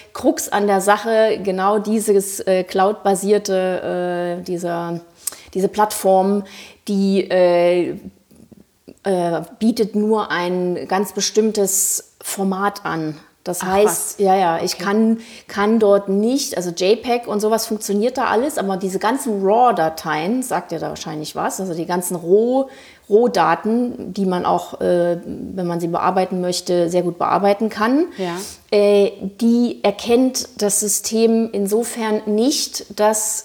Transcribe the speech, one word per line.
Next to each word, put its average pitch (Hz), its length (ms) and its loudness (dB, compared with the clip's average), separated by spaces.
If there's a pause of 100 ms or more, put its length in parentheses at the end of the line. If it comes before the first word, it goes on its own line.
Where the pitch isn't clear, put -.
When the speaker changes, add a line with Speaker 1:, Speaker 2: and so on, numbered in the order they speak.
(140)
Speaker 1:
Krux 254 340 -2
an 202 200 0
der 190 120 4
Sache. 220 640 2
Genau 196 380 0
dieses, 202 600 0
äh, 185 220 0
Cloud-basierte, 185 1800 0
äh, 175 40 -12
dieser, 170 560 -6 (520)
diese 190 160 0
Plattform, 196 760 2 (440)
die, 196 400 2
äh, 175 680 4 (1080)
äh, 175 380 0 (180)
bietet 220 380 0
nur 214 340 0
ein 180 580 -2
ganz 190 240 -2
bestimmtes - 1000 0 (100)
Format 196 640 -4
an. 156 320 -4 (260)
Das 175 180 -6
Speaker 2:
Ach, 190 60 -6
Speaker 1:
heißt, 196 180 4
Speaker 2:
was? - 320 -2
Speaker 1:
ja, 190 160 4
ja, 170 260 2
ich 175 140 -4
Speaker 2:
Okay. - 80 -12
Speaker 1:
kann, 220 360 2 (280)
kann 214 320 0
dort 202 300 4
nicht, 226 480 0
also 175 140 -4
J 185 300 2
peg 240 280 -2
und 208 100 -2
sowas 214 260 0
funktioniert 214 540 -2
da 240 60 0
alles, 254 340 0
aber 196 180 -2
diese 185 220 -4
ganzen 220 460 -2
raw-Dateien, 190 1000 2
sagt 175 300 -4
dir 156 80 -6
da 151 80 -6
wahrscheinlich 156 480 -10
was, 196 240 -4
also 190 120 -6
die 160 140 -6
ganzen 180 300 -4
Roh-, 226 520 2 (400)
Rohdaten, 214 1040 2
die 196 140 -2
man 180 180 0
auch, - 360 -2
äh, 175 440 2
wenn 185 440 -8
man 170 100 -2
sie 170 80 -4
bearbeiten 185 540 0
möchte, 180 500 0
sehr 180 120 0
gut 175 160 -4
bearbeiten 202 500 2
kann, 254 380 0 (120)
Speaker 2:
Ja. 175 160 -4 (420)
Speaker 1:
äh, 202 360 4 (280)
die 233 440 2
erkennt 262 640 0 (100)
das 202 220 0
System 226 720 0
insofern 214 720 -2
nicht, 226 720 -2
dass, 214 460 0